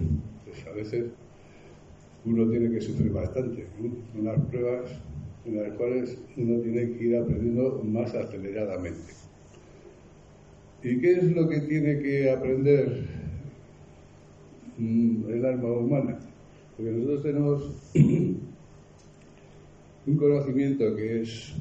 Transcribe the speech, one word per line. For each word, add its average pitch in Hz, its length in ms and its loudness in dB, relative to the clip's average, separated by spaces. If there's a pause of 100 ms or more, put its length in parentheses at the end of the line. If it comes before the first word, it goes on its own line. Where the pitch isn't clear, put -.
(460)
pues, - 200 -16
a 80 60 -12
veces 107 340 -4 (1200)
uno 113 240 4
tiene 117 220 2
que 110 100 -2
sufrir 107 300 0
bastante, 113 540 -2 (140)
¿no? 120 120 -4 (280)
Unas 110 260 0
pruebas 123 460 -4 (540)
en 104 180 -4
las 104 100 -6
cuales 123 440 -2 (200)
uno 117 240 2
tiene 117 300 -2
que 117 140 -4
ir 117 120 4
aprendiendo 117 640 0
más 107 300 -2
aceleradamente. 95 1000 -6 (1700)
¿Y 123 160 0
qué 175 140 4
es 170 220 4
lo 160 120 4
que 147 140 0
tiene 147 380 2
que 139 300 2
aprender, 131 760 2 (1700)
mm, 113 520 2
el 120 160 -2
alma 123 260 0
humana? 120 480 0 (560)
Porque 113 160 -4
nosotros 135 320 0
tenemos 143 500 0 (220)
<clears throat> - 0 - (2000)
un 147 100 4
conocimiento 139 800 4
que 113 260 -2
es, - 400 -8